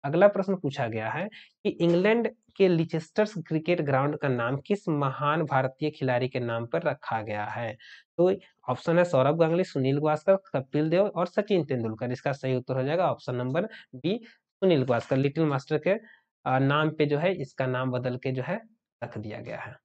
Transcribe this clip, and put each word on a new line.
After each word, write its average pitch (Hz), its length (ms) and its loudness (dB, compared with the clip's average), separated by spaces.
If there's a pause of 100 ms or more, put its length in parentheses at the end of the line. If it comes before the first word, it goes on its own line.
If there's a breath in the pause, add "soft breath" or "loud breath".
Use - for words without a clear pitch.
अगला 170 240 6
प्रश्न 196 280 0
पूछा 135 300 -4
गया 110 240 -4
है 160 180 -6 (340 loud breath)
कि 208 60 0
इंग्लैंड 190 600 2 (260)
के 196 120 6
लिचेस्टर 165 560 0
क्रिकेट 165 560 -2
ग्राउंड 143 360 0
का 147 120 -2
नाम 123 280 0
किस 196 320 -4
महान 147 540 0
भारतीय 139 480 -2
खिलाड़ी 127 380 -2
के 127 120 -4
नाम 117 260 -4
पर 170 160 -4
रखा 131 400 -4
गया 104 220 -6
है? 117 320 -8 (400 loud breath)
तो 180 180 4 (340 soft breath)
ऑप्शन 165 300 0
है 175 60 6
सौरभ 147 320 2
गांगुली, 165 280 2
सुनील 135 340 0
गावस्कर, 151 380 2
कपिल 147 540 -2
देव 175 120 4
और 175 240 0
सचिन 202 380 0
तेंदुलकर। 120 480 -4
इसका 135 200 -4
सही 131 240 -2
उत्तर 127 200 -4
हो 131 60 -2
जाएगा 156 280 0
ऑप्शन 123 240 -6
नंबर 131 340 -2 (260 loud breath)
बी, 175 260 -2 (420 loud breath)
सुनील 170 200 6
गावस्कर। 120 340 0
लिटिल 143 280 2
मास्टर 147 340 -2
के, - 120 0 (560 loud breath)
अ, 131 120 2
नाम 143 320 4
पे 156 160 0
जो 143 120 0
है, 180 160 0
इसका 135 320 -6
नाम 127 240 -2
बदल 123 260 -4
के 131 160 -4
जो 131 100 -4
है, 190 180 -6 (440)
रख - 140 -12
दिया 107 220 -10
गया 117 180 -12
है। - 260 -14